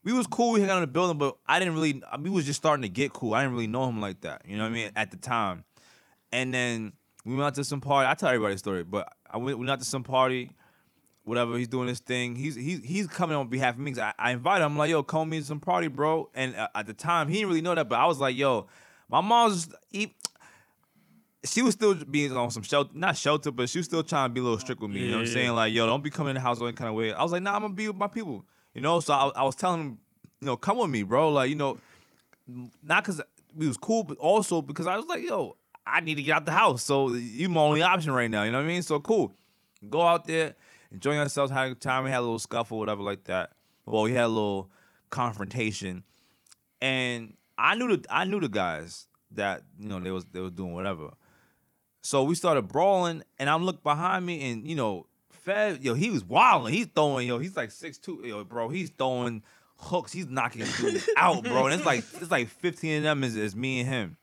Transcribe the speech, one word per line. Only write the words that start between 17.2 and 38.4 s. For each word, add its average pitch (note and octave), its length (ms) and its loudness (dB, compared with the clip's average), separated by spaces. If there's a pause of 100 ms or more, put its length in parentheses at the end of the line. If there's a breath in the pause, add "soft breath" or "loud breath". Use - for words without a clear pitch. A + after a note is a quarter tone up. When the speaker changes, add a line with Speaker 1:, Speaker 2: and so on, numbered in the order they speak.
Speaker 1:
he E3 80 -2
didn't G#3 140 0
really E3 120 2
know E3+ 140 0
that, D3 140 0
but A#2 100 2
I C#3 60 4
was D#3+ 140 2
like, C3 180 0
"Yo," C3 300 2 (420 loud breath)
my C3+ 100 4
mom A3+ 320 6
was, E3+ 160 -4 (220)
he, G#3 260 -6 (1300 soft breath)
she - 160 0
was B3+ 120 4
still G#3 200 4
being D3 420 0
on A#2+ 160 0
some A2 120 -8
shelter, C#3+ 300 0
not E3+ 240 0
shelter, D3+ 340 0
but A#2+ 180 -2
she E3+ 100 -2
was E3+ 60 -2
still D#3+ 180 -2
trying C#3 260 0
to A#2 40 -6
be B2 60 -2
a B2 40 0
little A#2 160 2
strict A#2+ 220 -8
with G#2 100 -6
me, B2 100 -4
you B2 100 -2
know A2+ 60 -2
what - 60 -2
I'm A#2 40 -2
Speaker 2:
Yeah. A#2 60 -4
Speaker 1:
saying? B2 180 2
Like, A2+ 220 2
"Yo, A#2 120 4
don't C3 180 2
be D3+ 60 -4
coming D3 220 -2
in C3 40 -2
the C3 60 -4
house A#2+ 200 0
any A#2+ 100 -4
kind A#2 180 -8
of A2 60 -4
way." A2 180 0
I - 80 -2
was E3+ 120 0
like, F3 100 -2
"Nah, G3+ 120 -2
I'm G#3 60 0
gonna G#3 120 -6
be G#3+ 140 -4
with G3+ 100 -6
my G3+ 100 -2
people," F#3 380 -8 (280 soft breath)
you A#2 80 -10
know? E3 180 4
So D3+ 140 2
I, C#3+ 220 4
I B2+ 80 0
was C3+ 120 0
telling F3 260 0
him, C3+ 160 -8 (440)
you - 60 -6
know, B2 100 0
"Come G#3 220 0
with G#3 100 2
me, A2+ 140 0
bro." C3 280 4
Like, C3 180 4
you D3 60 -2
know, C#3 220 -2 (1080 soft breath)
not E3+ 200 2
'cause F3 180 -6 (340)
we D#3 120 0
was B2 100 0
cool, A3+ 260 0
but C#3+ 140 -8
also F3+ 440 2
because D3 260 -8
I F#3 100 -2
was A3+ 80 -6
like, E4+ 180 -6
"Yo, F3+ 320 -4 (320)
I D#3+ 140 2
need D#3 140 -4
to C#3+ 80 -4
get D3+ 120 2
out D3+ 100 0
the D#3 60 -2
house. E3 320 4
So C#3 300 2
you A#2+ 360 -4
my D#3+ 120 4
only D3+ 220 6
option F3 280 2
right B2 180 2
now," G#2 140 2